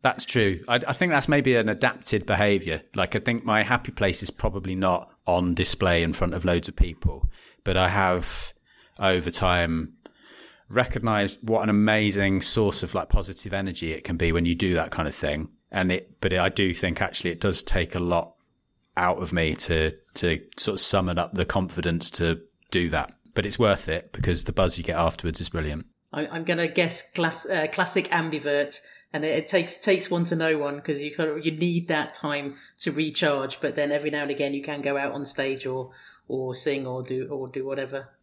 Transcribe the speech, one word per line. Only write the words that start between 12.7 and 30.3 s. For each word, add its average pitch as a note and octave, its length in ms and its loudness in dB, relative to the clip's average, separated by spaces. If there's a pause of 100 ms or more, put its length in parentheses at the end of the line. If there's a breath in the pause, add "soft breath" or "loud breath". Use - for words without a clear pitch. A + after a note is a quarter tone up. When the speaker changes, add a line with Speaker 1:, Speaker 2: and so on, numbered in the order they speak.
Speaker 1:
of, F2 100 -8
like, F#2+ 160 -2
positive G2 440 0
energy F#2 400 -4
it D#2 100 -10
can E2+ 140 -4
be E2+ 140 2
when E2+ 140 2
you F2 100 2
do F2+ 200 2
that D#2 160 0
kind D#2+ 160 -2
of D2 80 -6
thing. D2+ 340 -4 (220)
And F#2 200 0
it, - 300 -4
but F#2+ 120 0
I F2+ 160 2
do F#2+ 240 2
think E2+ 280 -2
actually F#2 300 -2
it E2 100 -6
does G2 220 0
take - 320 0
a F2+ 40 -2
lot F2 340 0 (640)
out - 260 2
of F#2 120 -4
me D#2+ 220 2
to, D#2 360 0 (240)
to E2 240 0 (180)
sort - 180 -2
of F#3 40 -4
summon F2+ 380 2
up F2 160 -2
the F2+ 120 0
confidence F2 680 -2
to E2 300 0 (280)
do F2 200 0
that. D#2 220 -2 (220)
But G#2 140 0
it's G2+ 100 -4
worth G#2 320 4
it - 240 -6
because E2+ 300 0
the - 80 -4
buzz F2+ 260 2
you E2+ 60 -8
get D#2+ 140 -2
afterwards E2 440 0
is E2 80 -6
brilliant. D2+ 380 -6 (260)
Speaker 2:
I, D3+ 140 -6
I'm E3 160 -8
gonna E3+ 240 0
guess E3+ 460 -2
class-, E3 340 -2
uh, E3 240 0
classic F3+ 380 0
ambivert, D3 680 0 (340 loud breath)
and D3+ 120 -2
it, D#3 100 0
it D#3 120 -2
takes, F3 300 0
takes F3+ 340 2
one E3+ 140 2
to E3+ 100 0